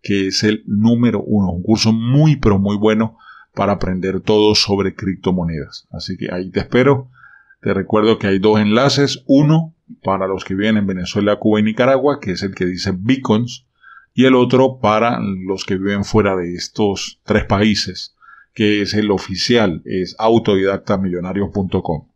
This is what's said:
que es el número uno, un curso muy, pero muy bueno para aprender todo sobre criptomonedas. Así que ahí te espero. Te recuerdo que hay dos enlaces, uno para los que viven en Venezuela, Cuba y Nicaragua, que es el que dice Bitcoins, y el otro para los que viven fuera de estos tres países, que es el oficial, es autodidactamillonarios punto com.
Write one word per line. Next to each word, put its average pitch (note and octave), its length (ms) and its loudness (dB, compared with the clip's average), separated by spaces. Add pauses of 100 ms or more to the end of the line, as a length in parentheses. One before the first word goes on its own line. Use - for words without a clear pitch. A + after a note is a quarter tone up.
que G2 280 -2
es F#2+ 160 -4
el G#2+ 220 0
número A2+ 560 2
uno, G2 280 0
un F2 120 -6
curso G#2+ 300 2
muy, C3+ 440 2
pero G2+ 220 2
muy G2+ 180 0
bueno G#2+ 420 0 (340)
para G2+ 200 0
aprender F#2 480 -4
todo G#2+ 340 4
sobre G2 400 0
criptomonedas. F2 960 -4
Así F#2 260 -10
que - 160 -8
ahí F#2 180 -8
te F#2+ 100 -2
espero. C3 500 2 (500)
Te G2+ 140 -2
recuerdo G#2+ 440 2
que G#2 100 -4
hay G2 100 2
dos G#2+ 220 4
enlaces, B2+ 680 2
uno D3+ 480 4 (300)
para F#2+ 240 -2
los F#2+ 160 -4
que G2 100 -6
viven G#2+ 220 0
en G2+ 100 0
Venezuela, G2+ 500 -2
Cuba G#2+ 220 2
y G#2+ 60 2
Nicaragua, C3 560 0
que F#2+ 100 -8
es F2+ 140 -4
el G2 100 -6
que F#2 120 -2
dice F2+ 300 -4
Bitcoins, A#2 720 -2 (480)
y B2 120 4
el C3 100 6
otro B2+ 420 2
para A2+ 420 0
los F#2+ 440 -6
que G2 120 -2
viven G2+ 280 -2
fuera G2+ 320 2
de F2 180 -4
estos - 680 -6
tres G#2 200 0
países, G2+ 680 -2 (400)
que G#2 280 0
es F#2+ 120 -6
el G#2 160 0
oficial, F#2+ 720 0
es F2+ 360 -6
autodidactamillonarios F#2+ 1300 0
punto F#2 300 -2
com. D#2 340 -6